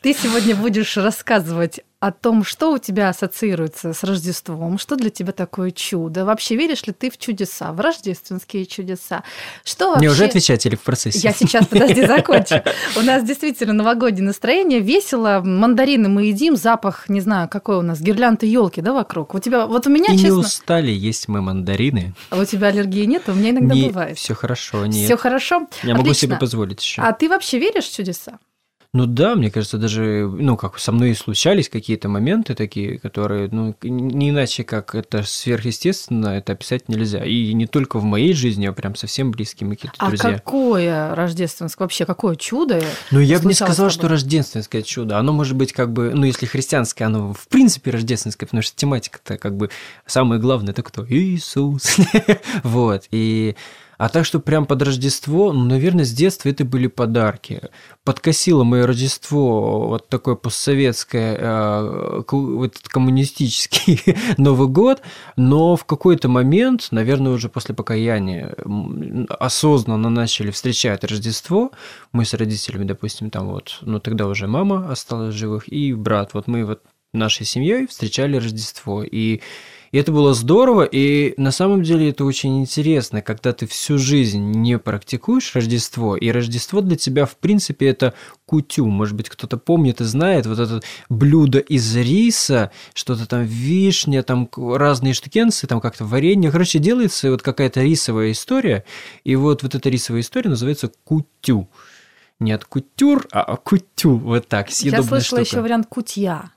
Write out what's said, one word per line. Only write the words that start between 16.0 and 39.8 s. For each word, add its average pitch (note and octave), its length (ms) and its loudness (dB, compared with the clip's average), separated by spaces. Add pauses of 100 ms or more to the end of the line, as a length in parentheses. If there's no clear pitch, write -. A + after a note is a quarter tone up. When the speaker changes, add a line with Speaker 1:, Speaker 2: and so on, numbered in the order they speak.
Speaker 1:
мы G3+ 200 4
едим, B3+ 280 2
запах, A3+ 540 0
не G3+ 100 0
знаю, F#3 300 0
какой G#3 260 -2
у F3+ 60 2
нас, E3 180 -2
гирлянды, A3 460 2
елки, G#3+ 340 2
да, G3+ 140 -2
вокруг? F#3+ 420 -4
У G3 40 -4
тебя, A#3 280 0
вот A#3+ 180 0
у C#4+ 40 2
меня, D4 240 6
Speaker 2:
И - 20 8
не F#3+ 80 8
Speaker 1:
честно F#3+ 160 6
Speaker 2:
устали D#3+ 520 0
есть G#2 360 -4
мы G#2 140 -2
мандарины. F#2+ 720 -2 (160)
Speaker 1:
А F#3 80 -2
у G3 80 2
тебя G3+ 220 0
аллергии G3+ 360 0
нет? C#4+ 240 0
У G3 60 -2
меня G3+ 160 2
иногда B3 260 4
Speaker 2:
Не, C3+ 140 4
Speaker 1:
бывает. E3 280 -6
Speaker 2:
все - 180 -6
хорошо, A2 500 -6
нет. G#2+ 180 0
Speaker 1:
Все A3+ 140 4
хорошо? C4 500 -2 (160)
Speaker 2:
Я A#2+ 120 0
могу C3 160 4
Speaker 1:
Отлично. C#3 180 2
Speaker 2:
себе - 80 0
позволить A2 440 -4
еще. - 220 -6
Speaker 1:
А A3+ 80 2
ты D4+ 160 0
вообще F4+ 320 0
веришь G4 300 -2
в - 40 -14
чудеса? F3+ 460 -8 (520)
Speaker 2:
Ну B2+ 140 2
да, D3 300 2
мне A#2 160 2
кажется, G#2+ 260 -4
даже, G#2+ 500 -2
ну, A2 300 0
как - 220 -8
со - 120 -2
мной A#2+ 200 4
и - 20 2
случались D3+ 560 0
какие-то A2 400 -4
моменты B2+ 460 0
такие, G#2 420 -6
которые, G#2 540 -4
ну, A2 280 -4
к-, - 80 -18
не C3 440 0
иначе, C3+ 320 -2
как - 320 -6
это G#2+ 260 -4
сверхъестественно, A#2 1080 -4
это G2 240 -4
описать - 360 -6
нельзя. G#2+ 340 -2
И A2+ 300 0
не A2+ 140 0
только C3+ 320 -2
в G#2 40 -2
моей G#2+ 300 2
жизни, A#2 320 0
а G2 80 -4
прям F#2+ 220 -8
совсем C3 340 -4
близкие G#2+ 400 -8
какие-то - 300 -10